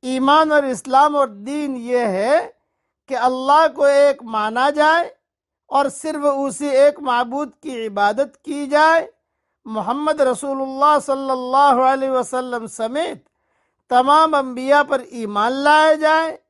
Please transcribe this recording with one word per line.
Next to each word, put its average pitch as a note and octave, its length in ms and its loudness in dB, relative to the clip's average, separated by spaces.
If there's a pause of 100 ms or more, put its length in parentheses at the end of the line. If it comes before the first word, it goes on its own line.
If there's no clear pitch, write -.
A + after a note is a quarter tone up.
ईमान C#4 480 2
और D4 140 2
इस्लाम C4+ 500 0
और C#4 140 0
दीन C4+ 480 -8
ये A#3+ 280 -2
है A3+ 480 0 (540)
कि C4+ 80 -6
अल्लाह C4 520 2
को D4 200 0
एक C#4+ 360 2
माना A3 460 -2
जाए D4+ 420 0 (580)
और C4+ 200 0
सिर्फ D#4 300 -8
उसी C#4 480 -2
एक C#4+ 320 2
माबूद B3+ 540 -4 (100)
की B3 220 -10
इबादत G#3 480 -2 (120)
की C#4+ 220 -8
जाए, D#4 420 2 (580)
मोहम्मद C4 540 -4
रसूलुल्लाह C4+ 760 0
सल्लल्लाहु C4+ 840 0
अलैहि C4+ 300 0
वसल्लम B3+ 560 -4
समेत B3+ 580 -6 (640)
तमाम D4 480 4
अंबिया C4 460 0
पर C#4 300 -2
ईमान G#3+ 380 -2
लाया D4+ 440 4
जाए D#4 440 0 (100)